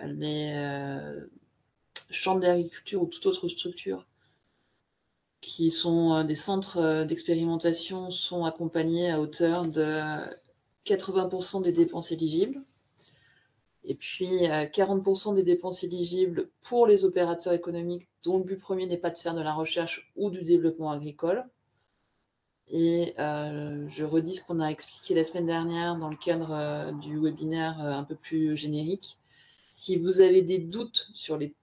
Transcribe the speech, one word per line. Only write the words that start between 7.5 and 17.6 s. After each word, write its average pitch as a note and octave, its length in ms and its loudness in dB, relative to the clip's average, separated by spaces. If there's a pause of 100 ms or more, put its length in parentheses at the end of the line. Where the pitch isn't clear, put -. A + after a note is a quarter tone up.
sont F3 340 -4
accompagnés E3 680 0
à D#3 80 0
hauteur E3 440 0
de D#3 360 0 (840)
quatre-vingts F#3+ 460 0
pour F3+ 160 -4
cent G3 160 -2
des F3 120 2
dépenses E3 380 2
éligibles. E3 500 2 (1200)
Et C3+ 100 -4
puis, F3+ 560 0
euh, D3+ 160 0
quarante G3 380 2
pour G3 120 4
cent G#3 180 -2
des F#3+ 100 4
dépenses F3+ 400 2
éligibles F3 680 -2 (120)
pour A#3+ 260 4
les G3 160 8
opérateurs F3+ 480 2
économiques E3+ 560 -4 (160)